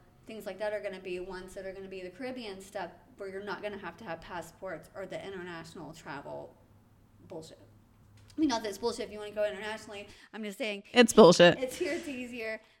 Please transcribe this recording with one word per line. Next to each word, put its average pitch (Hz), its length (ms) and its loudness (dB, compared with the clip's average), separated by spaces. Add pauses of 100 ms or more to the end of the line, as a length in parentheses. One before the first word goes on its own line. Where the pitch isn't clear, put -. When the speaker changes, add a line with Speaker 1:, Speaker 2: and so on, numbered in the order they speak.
(260)
Speaker 1:
things 220 180 -14
like 190 140 -12
that 214 140 -4
are 214 80 -4
gonna 190 180 -8
be 185 220 -8
ones 185 340 -12
that 196 100 -12
are 190 80 -10
gonna 196 140 -14
be 190 160 -12
the 180 80 -12
Caribbean 240 500 -12
stuff 190 300 -10 (280)
where 196 100 -10
you're 190 160 -10
not 190 180 -8
gonna 202 160 -8
have 175 200 -12
to 226 60 -18
have 165 160 -10
passports 175 760 -12
or 190 100 -10
the - 180 -10
international 175 680 -12
travel 143 600 -12 (760)
bullshit. - 320 -16 (760)
I 294 40 0
mean, 311 80 4
not 226 160 0
that 214 60 -4
it's 196 80 -10
bullshit 233 280 -4
if 190 60 -12
you 208 80 -12
wanna 208 100 -12
go 208 160 0
internationally. 208 600 -8 (260)
I'm 220 80 -10
just 208 160 -8
saying 208 240 -4 (100)
Speaker 2:
It's 233 200 8
bullshit. 180 480 12
Speaker 1:
it's 254 160 -6
here, 320 160 -2
it's 339 160 -6
easier. 240 520 -8 (200)